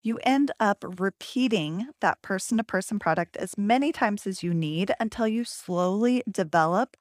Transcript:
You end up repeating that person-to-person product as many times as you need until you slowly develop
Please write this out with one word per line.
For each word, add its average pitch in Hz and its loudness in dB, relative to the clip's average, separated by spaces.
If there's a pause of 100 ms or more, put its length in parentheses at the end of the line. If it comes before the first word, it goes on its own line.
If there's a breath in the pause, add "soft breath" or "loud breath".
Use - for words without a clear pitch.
You 226 -2
end 269 4
up 202 2 (140)
repeating 196 -2 (120)
that - 0
person-to-person 202 -2
product 170 0
as - -6
many 254 2
times 208 -2
as 190 -6
you 170 0
need 165 0
until 226 -2
you 233 -2
slowly 202 0
develop 175 2